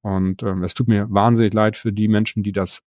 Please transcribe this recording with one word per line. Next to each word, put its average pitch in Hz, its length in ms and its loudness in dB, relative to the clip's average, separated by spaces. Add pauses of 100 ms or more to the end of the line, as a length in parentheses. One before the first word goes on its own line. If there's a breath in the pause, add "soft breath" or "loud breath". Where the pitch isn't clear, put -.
Und, 95 400 -2
ähm, 92 200 -4
es 90 120 -6
tut 117 140 -2
mir 104 200 2
wahnsinnig 110 460 2
leid 107 240 2
für 107 160 -4
die 107 140 0
Menschen, 107 340 0
die 101 100 -4
das 92 380 -4